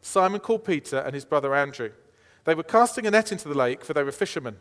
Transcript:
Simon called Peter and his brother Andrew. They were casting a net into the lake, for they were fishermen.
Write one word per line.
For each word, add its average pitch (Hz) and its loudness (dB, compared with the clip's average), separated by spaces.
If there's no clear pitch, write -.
Simon 190 2
called 220 -2
Peter 143 -2
and 135 -4
his 139 -10
brother 139 0
Andrew. 139 -2
They 165 4
were 165 -6
casting 240 4
a 214 2
net 220 4
into 180 -8
the 143 -2
lake, 127 0
for 156 -8
they 143 0
were 139 -4
fishermen. 123 -4